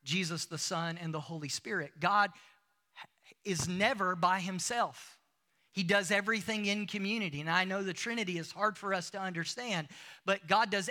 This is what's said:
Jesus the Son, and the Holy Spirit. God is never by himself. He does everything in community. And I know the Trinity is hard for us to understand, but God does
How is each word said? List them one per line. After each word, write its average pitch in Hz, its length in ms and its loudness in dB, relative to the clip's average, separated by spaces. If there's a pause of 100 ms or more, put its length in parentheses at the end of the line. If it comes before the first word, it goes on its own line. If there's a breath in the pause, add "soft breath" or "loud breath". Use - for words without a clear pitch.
Jesus 165 420 -2
the 160 120 -8
Son, 165 440 -2
and 160 120 -4
the 156 60 -2
Holy 151 300 -8
Spirit. 175 500 -4
God 202 320 4 (1120 loud breath)
is 165 240 0
never 190 480 2
by 180 240 4
himself. 185 800 -2 (560)
He 196 100 0
does 196 280 4
everything 208 540 0
in 202 220 0
community. 196 540 -2
And 160 80 -4
I 180 160 4
know 196 180 -2
the 190 80 -2
Trinity 214 460 -2
is 160 160 -6
hard 202 240 2
for 196 160 -2
us 180 160 -2
to 202 100 -6
understand, 180 680 -2 (340 loud breath)
but 190 240 0
God 208 220 6
does 196 220 0